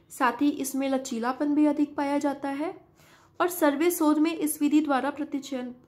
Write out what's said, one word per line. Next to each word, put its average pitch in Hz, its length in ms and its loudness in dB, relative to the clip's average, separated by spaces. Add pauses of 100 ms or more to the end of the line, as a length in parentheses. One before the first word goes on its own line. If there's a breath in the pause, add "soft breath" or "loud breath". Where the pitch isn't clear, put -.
(100)
साथ 240 320 0
ही 285 80 4
इसमें 269 380 -4
लचीलापन 262 680 -2
भी 302 120 4
अधिक 294 300 0
पाया 285 220 0
जाता 277 300 -2
है। 294 380 -6 (540 soft breath)
और 349 80 2
सर्वे 311 420 2
शोध 302 280 2
में 330 180 2
इस 302 260 -2
विधि 294 180 4
द्वारा 277 300 0
प्रतिचयन 269 640 -8 (140)